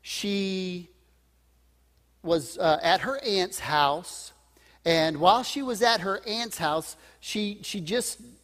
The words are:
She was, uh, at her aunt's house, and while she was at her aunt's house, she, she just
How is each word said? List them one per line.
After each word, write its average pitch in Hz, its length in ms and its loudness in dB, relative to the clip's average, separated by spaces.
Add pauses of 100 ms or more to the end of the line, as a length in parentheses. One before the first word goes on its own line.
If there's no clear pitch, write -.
She 190 880 -4 (1300)
was, 165 340 0
uh, 160 240 4
at 180 200 4
her 269 220 -4
aunt's 190 360 -2
house, 147 720 0 (520)
and 160 340 4
while 208 240 6
she - 180 -6
was 240 220 -2
at 226 160 4
her 190 260 -4
aunt's 226 320 -6
house, 160 400 -2 (220)
she, 208 420 -6
she - 200 -8
just 190 380 -4 (240)